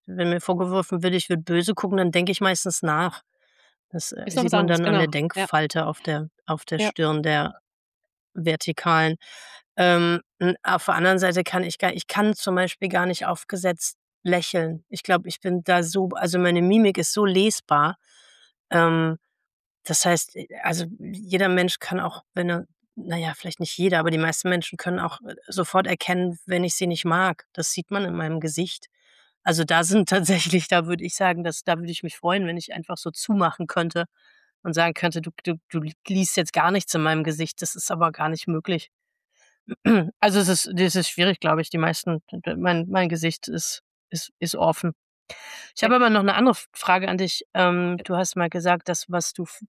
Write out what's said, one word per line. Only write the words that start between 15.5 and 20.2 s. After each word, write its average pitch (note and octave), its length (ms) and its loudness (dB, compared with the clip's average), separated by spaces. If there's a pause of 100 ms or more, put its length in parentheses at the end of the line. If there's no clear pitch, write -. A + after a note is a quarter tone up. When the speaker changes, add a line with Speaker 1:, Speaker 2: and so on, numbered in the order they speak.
Speaker 1:
da F3 200 2
so, F#3 320 -2
also F3+ 240 0
meine F3 220 2
Mimik G3 360 4
ist E3+ 160 -2
so G#3 120 2
lesbar. F#3 720 2 (720)
Ähm, E3 480 2 (680)
das - 200 0
heißt, F3 300 0